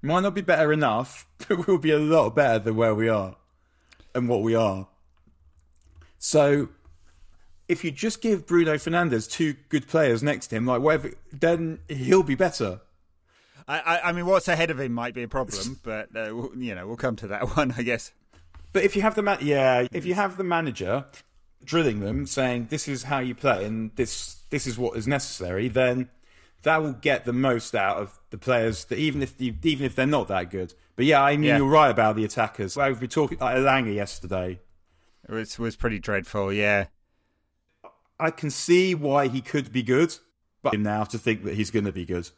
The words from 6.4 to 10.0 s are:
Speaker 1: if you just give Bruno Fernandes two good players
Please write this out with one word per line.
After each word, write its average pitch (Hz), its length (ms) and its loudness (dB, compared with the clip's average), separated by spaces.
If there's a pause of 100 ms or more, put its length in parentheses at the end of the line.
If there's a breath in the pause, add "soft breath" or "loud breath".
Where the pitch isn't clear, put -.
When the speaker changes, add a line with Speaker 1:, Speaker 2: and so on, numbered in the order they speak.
Speaker 1:
if 175 160 0
you 165 80 -2
just 208 300 -4
give 202 240 0
Bruno 170 300 2
Fernandes 160 540 0
two 151 260 -2 (140)
good 147 180 -2
players 127 340 4